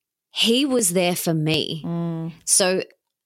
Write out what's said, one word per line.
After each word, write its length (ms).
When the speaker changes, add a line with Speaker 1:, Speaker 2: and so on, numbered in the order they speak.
Speaker 1:
he 340
was 260
there 260
for 180
me. 500
Speaker 2:
Mm. 480
Speaker 1:
So 380